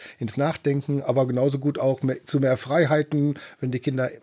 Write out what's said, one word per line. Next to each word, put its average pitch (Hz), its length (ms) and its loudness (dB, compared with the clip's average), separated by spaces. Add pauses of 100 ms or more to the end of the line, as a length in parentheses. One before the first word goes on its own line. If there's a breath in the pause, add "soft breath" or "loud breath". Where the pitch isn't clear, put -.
(180 loud breath)
ins 113 180 -6
Nachdenken, 143 680 0
aber 131 240 2
genauso 131 320 0
gut 143 180 -2
auch 131 240 0
mehr, 131 240 -2
zu 147 140 0
mehr 131 180 2
Freiheiten, 147 800 2 (240 loud breath)
wenn 127 120 -4
die 123 80 -4
Kinder, 131 300 -2 (140)